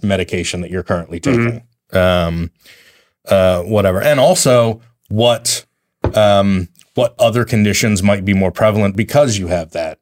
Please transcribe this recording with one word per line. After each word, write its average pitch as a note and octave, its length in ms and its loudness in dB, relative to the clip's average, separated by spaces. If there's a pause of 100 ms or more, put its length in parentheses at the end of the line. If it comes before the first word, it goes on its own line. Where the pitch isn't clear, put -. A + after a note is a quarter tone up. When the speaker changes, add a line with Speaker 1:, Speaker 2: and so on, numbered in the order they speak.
Speaker 1:
medication F#2 580 -4
that F2 100 -10
you're F2+ 140 -6
currently E2+ 360 -6
Speaker 2:
Mm-hmm. A#2 240 -2
Speaker 1:
taking. A#2 180 -6 (300)
Um, F2 580 0 (800)
uh, F#2 340 2
whatever. G2 380 0
And C#3+ 200 0
also B2 600 2 (280)
what, A#2 560 0 (500)
um, G2 540 2 (260)
what B2 240 0
other A#2 260 2
conditions G#2 580 0
might G2 220 0
be G2 100 0
more F#2+ 180 0
prevalent G#2 440 0
because A2+ 420 0
you F#2 100 -6
have E2+ 240 -4
that, D#2+ 300 -8